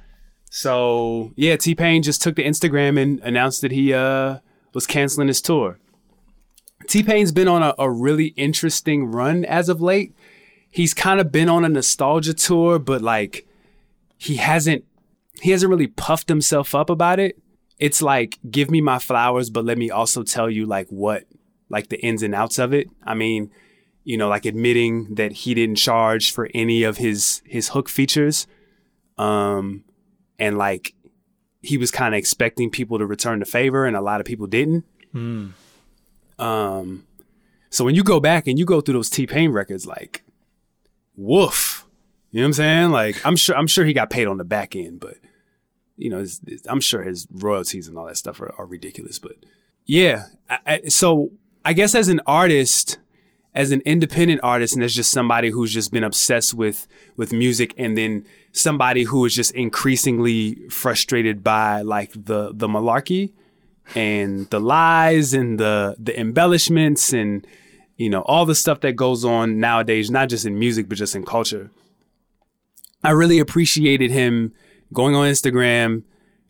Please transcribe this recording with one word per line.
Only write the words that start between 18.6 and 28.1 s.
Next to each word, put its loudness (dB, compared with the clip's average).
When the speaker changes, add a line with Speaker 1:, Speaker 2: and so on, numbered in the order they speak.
Speaker 1:
me 4
my 2
flowers, 0
but -2
let 0
me -4
also -2
tell -2
you, -2
like, -4
what, -4
like, -6
the -8
ins -2
and -4
outs -2
of 0
it." 0
I -6
mean, -2
you -6
know, 0
like, -2
admitting 0
that -2
he -4
didn't 0
charge 2
for -6
any 2
of -2
his, -2
his -6
hook -4
features. 0